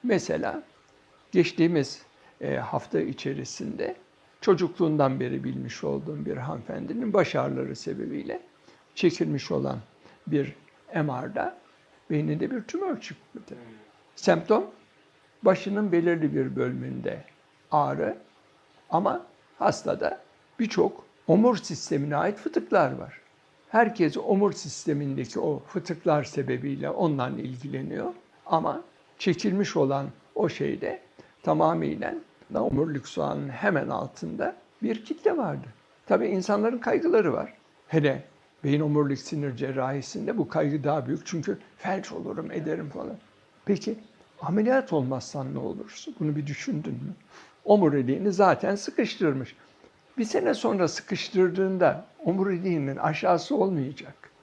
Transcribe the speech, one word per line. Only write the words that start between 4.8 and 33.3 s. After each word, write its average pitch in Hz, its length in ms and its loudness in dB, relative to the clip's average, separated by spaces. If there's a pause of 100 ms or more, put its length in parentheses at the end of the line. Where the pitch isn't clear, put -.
beri 135 240 -2
bilmiş 131 400 -6
olduğum 147 420 -4
bir 143 120 -4
hanımefendinin 175 760 -6
baş 170 220 4
ağrıları 135 400 -2
sebebiyle - 640 -8 (540)
çekilmiş 160 560 0
olan 69 260 -2 (500)
bir 139 280 -2 (380)
M 156 140 0
R'da 139 500 -6 (520)
beyninde 151 420 0
bir 240 100 -4
tümör 349 400 -4
çıktı. - 540 -18 (600)
Semptom, 196 500 2 (760)
başının 196 480 2
belirli 165 440 2
bir 131 200 -2
bölümünde 127 680 -4 (480)
ağrı 143 460 2 (720)
ama 175 360 0 (340)
hastada - 600 0 (380)
birçok 202 460 0 (220)
omur 214 300 6
sistemine 147 580 -4
ait 175 220 0
fıtıklar 190 540 2
var. - 300 -12 (480)
Herkes 214 480 4
omur 196 340 4
sistemindeki 143 880 -4
o 151 200 0
fıtıklar 160 640 0
sebebiyle 139 640 -4
ondan 139 480 0
ilgileniyor 139 760 -6 (320)
ama 170 380 0 (360)
çekilmiş 196 560 0
olan 139 320 2 (280)
o 170 140 0
şeyde - 520 -4 (420)
tamamıyla 160 720 2 (400)
omurilik 143 520 0
soğanın 143 420 -4